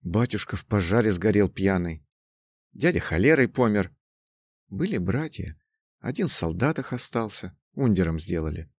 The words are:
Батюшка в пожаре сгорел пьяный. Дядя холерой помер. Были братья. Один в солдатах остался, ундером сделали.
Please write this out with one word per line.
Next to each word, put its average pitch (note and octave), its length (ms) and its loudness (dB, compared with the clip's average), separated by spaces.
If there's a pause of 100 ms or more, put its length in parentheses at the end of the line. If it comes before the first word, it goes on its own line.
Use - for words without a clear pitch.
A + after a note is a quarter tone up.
Батюшка G#2 560 -2
в - 100 -8
пожаре G#2 460 2
сгорел G2 360 4
пьяный. F2+ 560 0 (680)
Дядя E3 280 0
холерой B2+ 480 4
помер. G#2 460 0 (720)
Были D3 300 -4
братья. F#2+ 600 -4 (420)
Один E3 260 -4
в B2+ 60 -2
солдатах G#2+ 600 -2
остался, A2+ 640 -6 (160)
ундером F2+ 480 0
сделали. D#2+ 600 -6